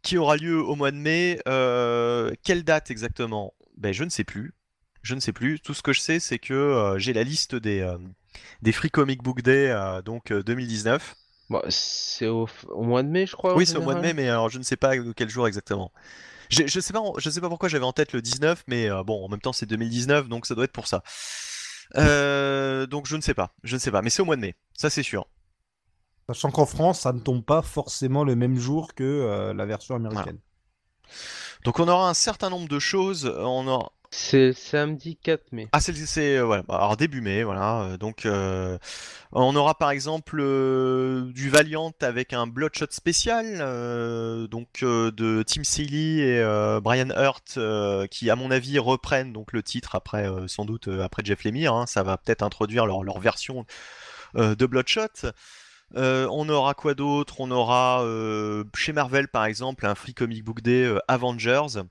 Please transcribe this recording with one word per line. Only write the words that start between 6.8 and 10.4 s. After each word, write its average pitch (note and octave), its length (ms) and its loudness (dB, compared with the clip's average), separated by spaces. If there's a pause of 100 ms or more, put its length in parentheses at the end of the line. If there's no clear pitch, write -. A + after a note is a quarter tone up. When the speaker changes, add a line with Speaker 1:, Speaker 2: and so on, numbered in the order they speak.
Speaker 1:
j'ai A#2 160 -2
la A2 80 2
liste C#3 320 -2
des, G#2+ 280 0
euh, F2+ 140 -2 (680)
des A2 80 6
Free - 180 -2
Comic C3+ 320 2
Book B2+ 220 -4
Day, C3+ 260 6
euh, F#2+ 320 -2
donc, A2+ 300 -8
euh, G2+ 100 2